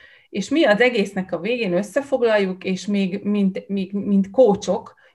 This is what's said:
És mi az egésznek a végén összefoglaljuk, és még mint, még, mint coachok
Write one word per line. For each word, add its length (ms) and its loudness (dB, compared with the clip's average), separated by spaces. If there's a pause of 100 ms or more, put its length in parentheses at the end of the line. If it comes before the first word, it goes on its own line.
(280)
És 200 -6
mi 160 2
az 160 4
egésznek 520 0
a 80 -4
végén 320 -4
összefoglaljuk, 920 0
és 220 -4
még 380 -2
mint, 440 0
még, 240 -6
mint 380 0
coachok 640 2 (200)